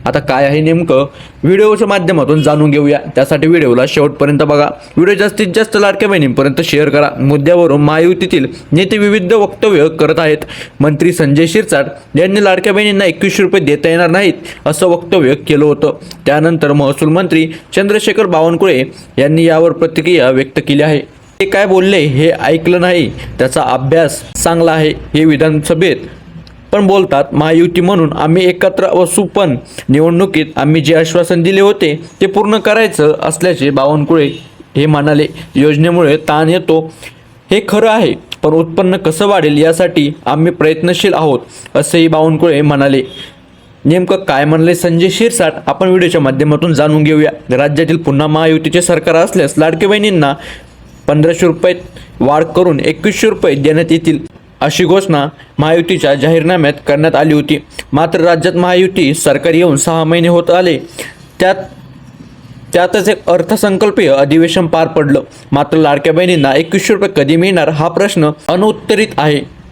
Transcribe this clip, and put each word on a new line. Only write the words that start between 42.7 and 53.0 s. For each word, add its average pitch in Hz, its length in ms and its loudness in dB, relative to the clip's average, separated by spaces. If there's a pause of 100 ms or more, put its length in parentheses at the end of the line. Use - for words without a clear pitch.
नेमकं 180 320 2
काय 143 280 -2
म्हणले 160 300 2
संजय 175 340 0
शिरसाट, 185 440 0 (140)
आपण 185 220 -2
व्हिडिओच्या 180 320 2
माध्यमातून 151 540 0
जाणून 151 300 2
घेऊया. 151 520 0
राज्यातील 147 400 0
पुन्हा 147 300 -2
महायुतीचे 160 560 0
सरकार 165 320 0
असल्यास 160 440 0
लाडकी 165 280 0
बहिणींना 196 480 0 (720)
पंधराशे 160 400 2
रुपये 175 280 0 (460)
वाढ 147 240 2
करून 165 360 0
एकवीसशे 202 480 -2